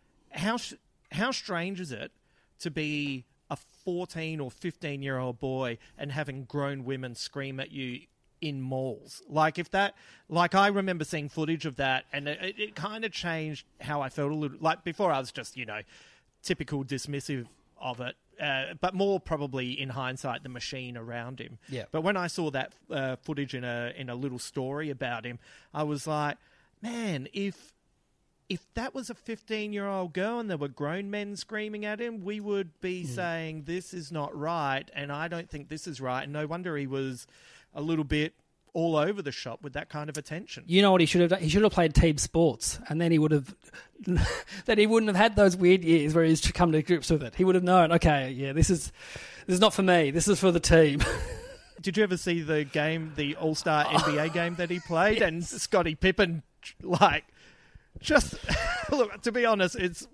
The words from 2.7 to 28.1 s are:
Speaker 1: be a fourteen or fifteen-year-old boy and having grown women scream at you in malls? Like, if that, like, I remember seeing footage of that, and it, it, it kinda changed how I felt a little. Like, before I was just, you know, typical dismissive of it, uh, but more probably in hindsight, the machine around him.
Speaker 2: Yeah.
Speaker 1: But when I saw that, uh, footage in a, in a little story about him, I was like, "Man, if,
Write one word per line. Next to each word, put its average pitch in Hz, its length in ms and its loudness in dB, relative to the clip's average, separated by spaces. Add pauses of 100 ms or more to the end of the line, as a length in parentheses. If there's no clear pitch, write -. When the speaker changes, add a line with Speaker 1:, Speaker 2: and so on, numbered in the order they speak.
Speaker 1:
be 147 540 -4 (260)
a 139 60 -6 (280)
fourteen 165 560 -6
or 127 100 -8
fifteen-year-old 139 880 -6
boy 131 380 -4 (200)
and 143 140 -8
having 139 320 -6
grown 139 400 -4
women 131 300 -6
scream 135 440 -10
at 135 140 -10
you 131 280 -8 (400)
in 143 200 -6
malls? 131 680 -6
Like, 156 300 2
if 170 140 -8
that, 196 220 0 (340)
like, 170 260 2
I 196 140 6
remember 190 360 -2
seeing 147 240 -6
footage 160 380 -4
of 131 100 -8
that, 131 360 0
and 143 160 -6
it, 156 140 -4
it, 202 180 -8
it 208 160 -8
kinda 214 320 -6
changed 160 560 -6 (160)
how 147 220 -4
I 131 60 -4
felt 143 240 -2
a - 20 -2
little. 151 260 -4
Like, 160 240 0
before 170 280 0
I 139 60 2
was 127 140 -6
just, - 240 -12
you 127 100 -10
know, 107 140 -10 (640)
typical 143 420 -4
dismissive 139 640 -8 (340)
of 143 200 -8
it, 123 140 -8 (260)
uh, 139 400 -4
but 180 140 -2
more 196 260 0
probably 135 580 -6
in 131 120 -8
hindsight, 127 520 -6
the 135 60 -14
machine 123 480 -10
around 120 440 -10
him. - 180 -16 (100)
Speaker 2:
Yeah. 127 240 -8
Speaker 1:
But 160 100 -2
when 196 140 0
I 175 120 -4
saw 165 240 -4
that, 131 200 -6 (180)
uh, 135 260 -4
footage 139 380 -6
in 123 100 -8
a, 120 320 -6
in 131 120 -10
a 120 60 -8
little 123 240 -6
story 143 520 -6
about 120 360 -6
him, 123 120 -10 (360)
I 151 80 -4
was 147 240 -4
like, 151 320 -2 (420)
"Man, 214 540 -6
if, 196 380 -6 (760)